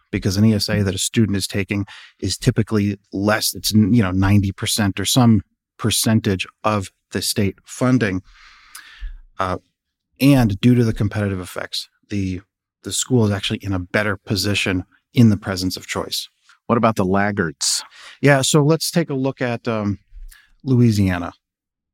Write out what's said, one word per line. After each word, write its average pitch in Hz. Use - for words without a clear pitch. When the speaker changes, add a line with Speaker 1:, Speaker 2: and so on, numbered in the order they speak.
Speaker 1:
because 95
an 104
E 110
S 104
A 104
that 95
a 95
student 101
is 95
taking 101
is 95
typically 104
less, 107
it's, -
you 107
know, 90
ninety 98
percent 101
or 95
some 117
percentage 110
of 104
the 98
state -
funding. 113
Uh, 92
and 127
due 123
to 120
the 113
competitive 101
effects, -
the, 95
the 104
school 123
is 104
actually 101
in 98
a 95
better 104
position 95
in 120
the 101
presence 92
of 95
choice. -
Speaker 2:
What 117
about 113
the 101
laggards? 98
Speaker 1:
Yeah, 135
so 147
let's 156
take 165
a 147
look 135
at, 120
um, 104
Louisiana, 101